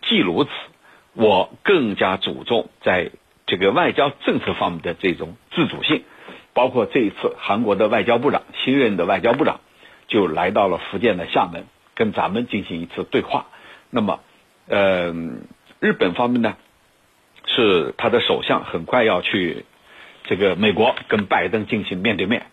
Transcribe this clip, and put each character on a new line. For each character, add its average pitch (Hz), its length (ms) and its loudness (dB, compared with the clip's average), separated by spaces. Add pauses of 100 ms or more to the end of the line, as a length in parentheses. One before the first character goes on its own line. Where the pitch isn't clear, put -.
既 220 140 2
如 101 260 2
此， 139 80 -6 (640)
我 101 360 2 (140)
更 131 320 2
加 95 220 0
注 69 260 -6
重 - 260 -2 (140)
在 90 280 0 (340)
这 - 120 -2
个 95 140 4
外 147 200 2
交 143 180 2 (160)
政 170 140 2
策 101 200 -4
方 92 140 0
面 82 80 -10
的 85 120 -6
这 87 200 -2
种 82 220 -10 (180)
自 165 140 2
主 - 160 -8
性。 - 200 0 (500)
包 123 140 4
括 123 180 2
这 - 140 0
一 107 100 2
次 95 60 -16 (220)
韩 104 260 -2
国 104 120 2
的 107 120 2
外 107 160 2
交 117 140 2
部 127 120 2
长， 107 120 0 (240)
新 131 120 2
任 113 200 2
的 85 80 0
外 95 160 0
交 117 120 4
部 139 120 2
长 - 160 -2 (480)
就 101 180 2
来 85 240 0
到 107 160 4
了 90 100 0
福 - 220 -8
建 104 180 2
的 85 140 -8
厦 120 160 2
门， 87 160 -12 (320)
跟 107 160 0
咱 - 180 -2
们 120 180 -2
进 98 180 -6
行 85 160 -8
一 85 60 -8
次 - 220 -8
对 127 120 0
话。 - 240 -4 (440)
那 123 120 -2
么， 98 180 -2 (480)
呃， 95 460 2 (640)
日 - 180 2
本 92 160 2
方 120 160 0
面 123 120 2
呢， 107 140 -2 (920)
是 92 520 2
他 113 120 0
的 113 100 4
首 87 240 0
相 110 220 -2
很 85 180 -8
快 120 220 2
要 92 160 2
去 87 440 -2 (640)
这 110 80 0
个 92 220 2
美 104 160 2
国 - 200 4 (140)
跟 104 180 0
拜 98 220 0
登 107 200 -2
进 107 180 -2
行 95 140 -6
面 104 180 -2
对 92 80 -2
面。 113 280 -2